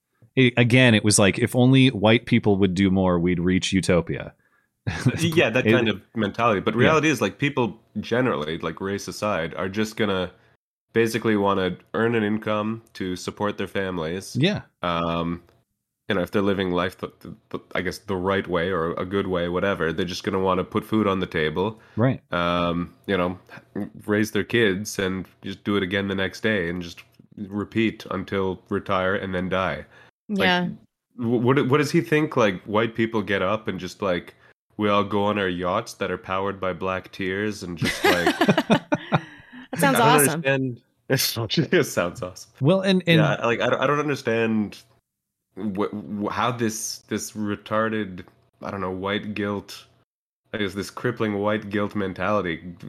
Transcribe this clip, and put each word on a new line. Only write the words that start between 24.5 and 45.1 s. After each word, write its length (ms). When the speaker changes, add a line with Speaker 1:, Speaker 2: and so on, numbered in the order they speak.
Speaker 2:
and 260
just 200
do 140
it 60
again 240
the 80
next 260
day 280
and 120
just 200
repeat 760
until 580
retire 460
and 180
then 140
die. 380
Like, 200
Speaker 3:
Yeah. 200
Speaker 2:
wh-, 40
what, 260
what 80
does 140
he 100
think, 340
like, 280
white 320
people 260
get 200
up 260
and 120
just, 220
like, 320
we 120
all 140
go 220
on 120
our 120
yachts 460
that 160
are 60
powered 420
by 140
black 380
tears 520
and 140
just, 260
like 340
Speaker 3:
<laughs> 440
That 80
sounds 200
Speaker 2:
I 180
don't 100
Speaker 3:
awesome. 180
Speaker 2:
understand. 360
<laughs> 640
It 120
sounds 380
awesome. 280
Speaker 1:
Well, 200
and, 260
and 120
Speaker 2:
Yeah, 260
like, 160
I 80
don't, 120
I 60
don't 120
understand 800